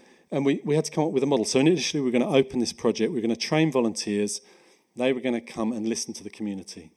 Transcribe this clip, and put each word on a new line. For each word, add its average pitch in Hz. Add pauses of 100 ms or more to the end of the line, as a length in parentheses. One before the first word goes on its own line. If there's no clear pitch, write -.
(300)
and 139
we, 147
we 147
had 156
to -
come 156
up 165
with 131
a -
model. 131
So -
initially 151
we 135
were 120
gonna 123
open 135
this 110
project, 117
we 170
were 110
gonna 117
train 156
volunteers, 104 (540)
they 123
were 127
gonna 120
come 113
and 110
listen 110
to -
the 101
community 95